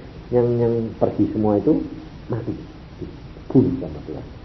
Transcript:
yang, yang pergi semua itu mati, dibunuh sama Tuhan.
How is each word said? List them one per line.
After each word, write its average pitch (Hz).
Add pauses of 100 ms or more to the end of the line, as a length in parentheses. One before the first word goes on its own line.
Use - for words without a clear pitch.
(340)
yang, 120 (100)
yang 117 (240)
pergi 104
semua 107
itu 160 (480)
mati, - (420)
dibunuh -
sama 76
Tuhan. 69 (180)